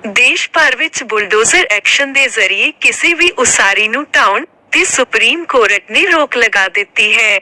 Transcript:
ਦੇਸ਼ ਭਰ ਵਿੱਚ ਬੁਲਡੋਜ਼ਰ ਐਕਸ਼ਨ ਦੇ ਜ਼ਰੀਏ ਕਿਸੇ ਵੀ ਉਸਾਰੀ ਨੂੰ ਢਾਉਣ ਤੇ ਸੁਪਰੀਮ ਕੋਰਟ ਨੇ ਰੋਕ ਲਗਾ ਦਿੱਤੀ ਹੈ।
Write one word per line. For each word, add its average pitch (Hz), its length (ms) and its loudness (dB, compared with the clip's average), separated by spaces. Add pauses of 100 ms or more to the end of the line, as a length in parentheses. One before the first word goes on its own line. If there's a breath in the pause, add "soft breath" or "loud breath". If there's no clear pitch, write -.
ਦੇਸ਼ 262 420 -2
ਭਰ 302 260 0
ਵਿੱਚ 302 280 -6
ਬੁਲਡੋਜ਼ਰ 220 680 0
ਐਕਸ਼ਨ 269 420 -2
ਦੇ 269 140 0
ਜ਼ਰੀਏ 208 440 0
ਕਿਸੇ 294 420 -2
ਵੀ 339 180 2
ਉਸਾਰੀ 214 560 0
ਨੂੰ 247 160 -4
ਢਾਉਣ 254 420 0 (260)
ਤੇ 339 140 0
ਸੁਪਰੀਮ 254 600 -2
ਕੋਰਟ 208 460 0
ਨੇ 302 140 0
ਰੋਕ 311 320 0
ਲਗਾ 196 300 2
ਦਿੱਤੀ 208 500 -2
ਹੈ। 208 240 0